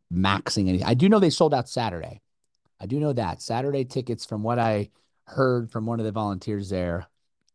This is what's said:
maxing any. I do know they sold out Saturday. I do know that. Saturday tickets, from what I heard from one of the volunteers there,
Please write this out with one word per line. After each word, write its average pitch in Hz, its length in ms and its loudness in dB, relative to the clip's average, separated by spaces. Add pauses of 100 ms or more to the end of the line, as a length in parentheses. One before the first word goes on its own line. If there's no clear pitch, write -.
(140)
maxing 95 560 2
any. 92 140 2
I 101 100 2
do 147 160 4
know 214 100 6
they 180 100 6
sold 151 240 2
out 123 160 -2
Saturday. 92 520 -6 (580)
I 98 60 -12
do 127 140 -2
know 147 140 0
that. 101 280 -2
Saturday 135 440 -2
tickets, 123 400 -6
from 107 180 -6
what 120 160 0
I 110 300 2 (360)
heard 123 460 0
from 110 140 -4
one 113 140 -2
of 110 60 -2
the 110 60 -2
volunteers 101 580 -4
there, 90 380 -2 (460)